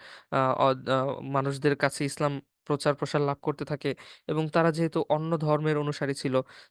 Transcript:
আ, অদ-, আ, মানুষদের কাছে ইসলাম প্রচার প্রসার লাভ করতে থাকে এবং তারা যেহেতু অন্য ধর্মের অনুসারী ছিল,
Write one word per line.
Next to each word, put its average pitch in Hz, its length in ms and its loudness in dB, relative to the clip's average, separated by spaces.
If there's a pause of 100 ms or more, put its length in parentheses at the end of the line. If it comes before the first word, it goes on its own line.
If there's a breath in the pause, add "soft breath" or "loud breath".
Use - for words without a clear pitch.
(300 loud breath)
আ, 131 260 2
অদ-, 131 340 2
আ, 131 300 0
মানুষদের 139 560 0
কাছে 143 280 0
ইসলাম 143 360 -2 (240)
প্রচার 147 300 0
প্রসার 151 260 -2
লাভ 143 220 0
করতে 147 220 -4
থাকে 143 300 -4 (320 loud breath)
এবং 156 220 -2
তারা 165 240 4
যেহেতু 165 360 0
অন্য 160 300 0
ধর্মের 151 400 2
অনুসারী 147 360 -2
ছিল, 131 260 0 (300 loud breath)